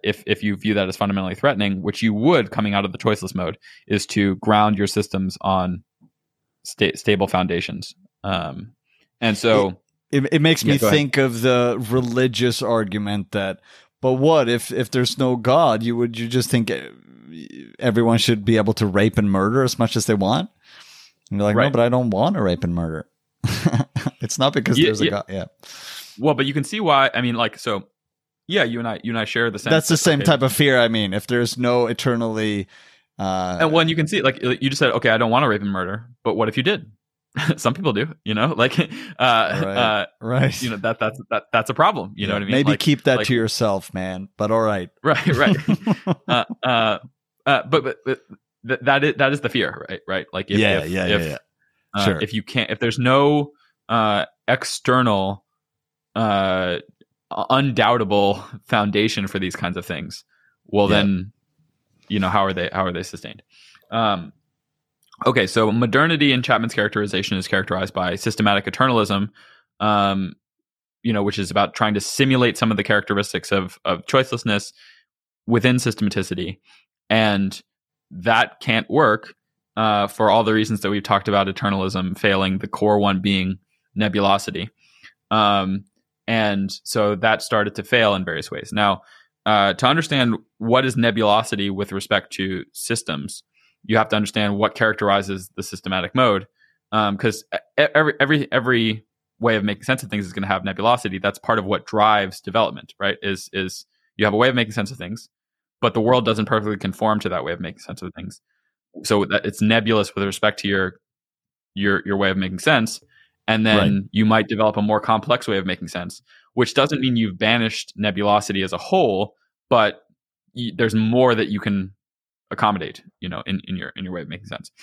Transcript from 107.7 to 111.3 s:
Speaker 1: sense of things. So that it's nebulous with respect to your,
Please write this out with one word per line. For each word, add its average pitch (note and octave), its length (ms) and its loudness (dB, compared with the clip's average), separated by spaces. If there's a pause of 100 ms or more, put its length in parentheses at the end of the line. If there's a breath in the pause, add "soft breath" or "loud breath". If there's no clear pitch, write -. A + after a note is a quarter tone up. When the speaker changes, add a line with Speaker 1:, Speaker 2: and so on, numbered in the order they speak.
Speaker 1:
sense - 200 -14
of F2+ 140 -12
things. F#2 260 -16 (640)
So G2+ 240 2
that - 180 -2
it's - 160 -4
nebulous G#2+ 540 2
with G2 100 -2
respect G2+ 360 -2
to G2+ 80 -4
your, F#2+ 320 -2 (760)